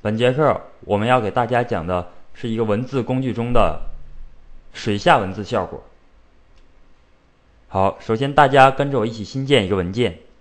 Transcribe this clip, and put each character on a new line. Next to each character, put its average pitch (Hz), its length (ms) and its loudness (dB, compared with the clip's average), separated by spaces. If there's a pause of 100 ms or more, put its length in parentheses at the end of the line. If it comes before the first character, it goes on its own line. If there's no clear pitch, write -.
本 107 160 -2
节 123 160 2
课 135 260 2 (220)
我 101 160 -2
们 107 100 0
要 127 140 4
给 101 100 -2
大 123 140 0
家 120 180 0
讲 92 240 -4
的 90 240 -4 (220)
是 - 160 -10
一 110 80 -4
个 113 80 0
文 104 180 0
字 127 180 -4
工 127 200 -2
具 127 120 -4
中 117 200 -4
的 95 260 4 (920)
水 101 240 -4
下 147 220 4
文 95 140 -4
字 98 120 -10
效 98 200 -4
果。 - 160 -14 (1900)
好， 95 320 0
首 113 120 -4
先 139 220 -2
大 147 100 8
家 135 240 6
跟 139 220 -2
着 135 80 0
我 107 60 0
一 120 40 -4
起 110 140 -10
新 135 220 -6
建 131 200 4
一 92 40 -6
个 101 80 0
文 90 160 -2
件。 104 260 -2 (220)